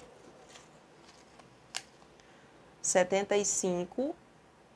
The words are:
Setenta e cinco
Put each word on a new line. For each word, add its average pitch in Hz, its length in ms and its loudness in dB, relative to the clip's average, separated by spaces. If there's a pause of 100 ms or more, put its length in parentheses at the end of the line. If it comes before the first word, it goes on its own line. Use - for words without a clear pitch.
(2750)
Setenta 196 560 2
e 202 80 2
cinco 185 680 -2 (600)